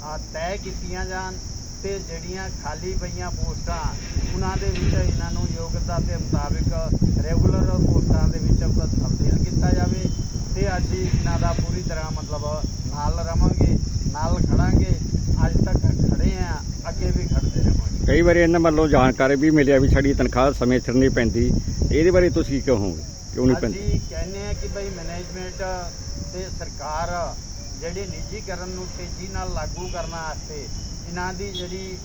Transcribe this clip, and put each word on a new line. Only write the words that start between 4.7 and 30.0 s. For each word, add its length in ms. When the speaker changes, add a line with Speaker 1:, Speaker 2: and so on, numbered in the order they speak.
Speaker 1:
ਇਹਨਾਂ 380
ਨੂੰ 240
ਯੋਗਤਾ 440
ਦੇ 180
ਮੁਤਾਬਿਕ 560
ਰੈਗੂਲਰ 480
ਪੋਸਟਾਂ 560
ਦੇ 120
ਵਿੱਚ 200
ਤਬਦੀਲ 840
ਕੀਤਾ 280
ਜਾਵੇ 380
ਤੇ 220
ਅਸੀਂ 420
ਇਹਨਾਂ 200
ਦਾ 140
ਪੂਰੀ 300
ਤਰ੍ਹਾਂ 280
ਮਤਲਬ 520
ਨਾਲ 240
ਰਵਾਂਗੇ, 580
ਨਾਲ 240
ਖੜਾਂਗੇ। 640
ਅੱਜ 80
ਤੱਕ 160
ਖੜੇ 560
ਹਾਂ, 520
ਅੱਗੇ 160
ਵੀ 220
ਖੜਦੇ 320
ਰਵਾਂਗੇ। 460
Speaker 2:
ਕਈ 160
ਵਾਰੀ 180
ਇਹਨਾਂ 200
ਵੱਲੋਂ 280
ਜਾਣਕਾਰੀ 480
ਵੀ 140
ਮਿਲਿਆ 300
ਵੀ 100
ਸਾਡੀ 240
ਤਨਖਾਹ 380
ਸਮੇਂ 280
ਸਿਰ 140
ਨਹੀਂ 160
ਪੈਂਦੀ, 440
ਇਹਦੇ 200
ਬਾਰੇ 180
ਤੁਸੀਂ 320
ਕੀ 0
ਕਹੋਗੇ, 420
ਕਿਉਂ 140
ਨਹੀਂ 100
ਪੈਂਦੀ? 300
Speaker 1:
ਅਸੀਂ 120
ਕਹਿੰਦੇ 360
ਹਾਂ 80
ਕਿ 140
ਬਈ 220
ਮੈਨੇਜਮੈਂਟ 960
ਤੇ 140
ਸਰਕਾਰ 760
ਜਿਹੜੀ 220
ਨਿੱਜੀਕਰਨ 680
ਨੂੰ 180
ਤੇਜ਼ੀ 300
ਨਾਲ 260
ਲਾਗੂ 340
ਕਰਨ 220